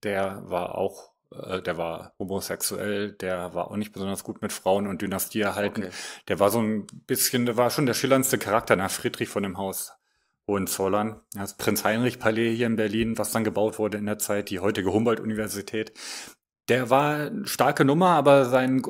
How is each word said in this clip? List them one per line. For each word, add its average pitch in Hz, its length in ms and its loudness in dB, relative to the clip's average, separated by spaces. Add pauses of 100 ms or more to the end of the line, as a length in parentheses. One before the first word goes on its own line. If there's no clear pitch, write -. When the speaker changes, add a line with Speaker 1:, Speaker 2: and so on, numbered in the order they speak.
Speaker 1:
der 98 480 -4
war 90 240 -4
auch, - 380 -6 (180)
äh, - 320 -8
der 87 160 -4
war 82 400 -6
homosexuell, 101 920 -4
der 90 420 -6
war 87 160 -4
auch 101 60 -6
nicht 104 160 -6
besonders 98 320 -6
gut - 180 -10
mit 104 100 -4
Frauen 101 340 0
und 95 160 -6
Dynastie 95 380 -4
erhalten. 101 440 -2
Speaker 2:
Okay. 90 80 -10 (360)
Speaker 1:
Der 90 120 0
war 101 100 6
so 117 100 2
ein 107 260 -2 (200)
bisschen, 123 400 0
der 117 100 0
war 120 140 4
schon 151 160 2
der 117 80 2
schillerndste 131 440 2
Charakter 107 380 4
nach 92 140 0
Friedrich - 380 -4
von 104 140 -4
dem 95 160 -4
Haus 98 340 -6 (560)
Hohenzollern. 101 720 0 (140)
Das 101 220 -8
Prinz - 280 0
Heinrich 117 340 0
Palais 113 380 2
hier 117 100 0
in 113 100 0
Berlin, 110 420 0
was 104 120 -4
dann 113 140 0
gebaut 107 340 0
wurde 104 200 -2
in 104 80 -6
der 107 120 -4
Zeit, 104 320 -4
die 95 100 -4
heutige 98 320 0
Humboldt-Universität. 107 1000 -2 (760)
Der 120 220 2
war 147 240 6
eine 147 320 -6
starke 143 380 4
Nummer, 165 260 6
aber 139 360 8
sein 127 420 2